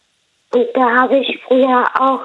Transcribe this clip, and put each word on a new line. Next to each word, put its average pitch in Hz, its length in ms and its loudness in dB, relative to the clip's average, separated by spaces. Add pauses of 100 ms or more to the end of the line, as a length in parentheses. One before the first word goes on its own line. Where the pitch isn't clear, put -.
(540)
Und 240 220 0
da 247 200 0
habe 254 220 2
ich - 300 -4
früher 254 360 2 (160)
auch, 262 260 0